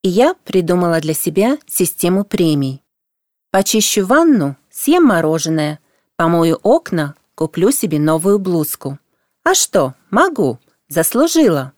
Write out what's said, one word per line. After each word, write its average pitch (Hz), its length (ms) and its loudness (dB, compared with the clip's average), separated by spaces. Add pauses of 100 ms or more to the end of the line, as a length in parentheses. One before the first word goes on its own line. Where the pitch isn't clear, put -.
И 190 60 0
я 247 240 2 (120)
придумала 175 540 0
для 156 140 -4
себя 202 440 -2 (100)
систему 185 560 -2
премий. 143 580 -2 (680)
Почищу 196 540 0
ванну, 233 500 2 (140)
съем 339 360 2
мороженое, 160 760 0 (360)
помою 165 480 0
окна, 185 520 0 (200)
куплю 170 360 0
себе 156 280 -2
новую 160 400 0
блузку. 160 580 -6 (460)
А 349 120 2
что, 139 380 0 (160)
могу, 226 500 0 (280)
заслужила. 170 920 0